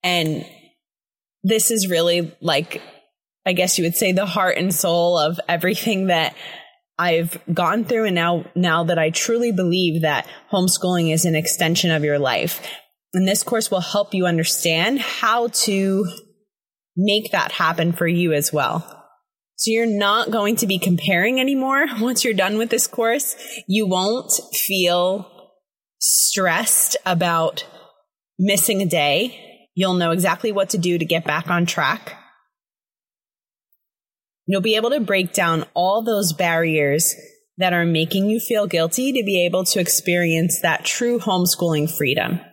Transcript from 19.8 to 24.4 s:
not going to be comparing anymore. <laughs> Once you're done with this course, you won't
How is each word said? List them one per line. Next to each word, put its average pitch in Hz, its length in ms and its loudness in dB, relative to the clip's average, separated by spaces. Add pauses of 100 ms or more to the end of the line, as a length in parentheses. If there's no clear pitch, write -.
not 208 460 0
going 208 260 0
to 226 100 -2
be 185 120 0
comparing 190 600 2
anymore. 269 540 0
<laughs> 214 60 -8
Once 240 260 0
you're 226 80 0
done 196 240 0
with 226 120 -2
this - 180 0
course, 240 500 -2 (300)
you 208 200 2
won't 196 440 -2 (220)